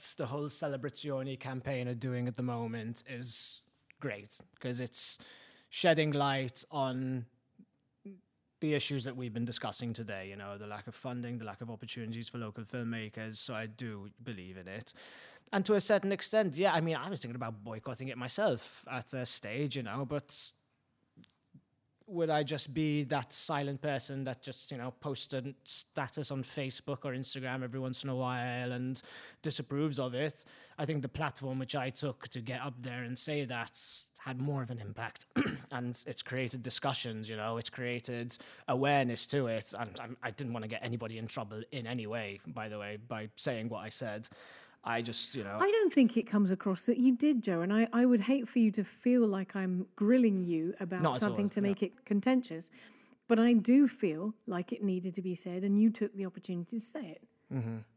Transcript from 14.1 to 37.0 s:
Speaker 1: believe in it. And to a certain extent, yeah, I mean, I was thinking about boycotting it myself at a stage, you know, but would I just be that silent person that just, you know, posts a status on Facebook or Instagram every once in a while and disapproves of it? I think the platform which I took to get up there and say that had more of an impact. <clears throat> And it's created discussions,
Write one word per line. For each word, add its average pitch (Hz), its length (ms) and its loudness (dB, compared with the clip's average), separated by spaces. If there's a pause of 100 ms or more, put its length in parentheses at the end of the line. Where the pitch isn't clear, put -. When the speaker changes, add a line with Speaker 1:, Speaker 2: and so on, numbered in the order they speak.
Speaker 1:
believe 92 340 -10
in 90 100 -12
it. 104 260 -10 (580)
And 196 140 2
to 214 100 4
a 196 60 6
certain 196 300 4
extent, 196 440 2
yeah, 180 180 6
I 165 80 4
mean, 165 140 2
I 139 140 -4
was 185 120 -4
thinking 117 140 -6
about 113 280 -6
boycotting 117 440 -6
it 123 100 -6
myself 131 720 0
at 123 240 -6
a 127 120 -2
stage, 123 500 -2
you 135 80 -2
know, 117 220 -2
but - 460 -4 (1600)
would 170 220 0
I 151 140 4
just 143 300 -2
be 151 320 2
that 135 280 -2
silent 139 480 0
person 139 440 -2
that 127 180 -6
just, - 280 -12
you 143 60 -8
know, 123 220 -6
posts - 340 -4
a 131 100 -2 (200)
status - 640 -4
on 135 140 -2
Facebook 135 600 -6
or 139 100 -4
Instagram 131 500 -4
every 123 160 -6
once 131 240 -4
in 139 80 -4
a 127 40 0
while 123 560 -2
and 127 300 -2 (400)
disapproves 143 560 0
of 127 160 -2
it? 143 320 -2 (320)
I 156 80 -2
think 147 160 0
the 127 80 -4
platform 135 480 -2
which 131 180 -4
I 131 140 0
took 131 400 -4
to 123 120 -6
get 123 200 -6
up 131 180 -6
there 123 240 -6
and 123 140 -6
say 147 280 -2
that 117 340 -4 (400)
had 131 200 -6
more 139 220 0
of 120 100 -4
an 120 80 -6
impact. 107 460 -8 (100)
<clears throat> 285 100 4 (260)
And 123 360 -4
it's - 140 -6
created 127 420 -4
discussions, 117 640 -2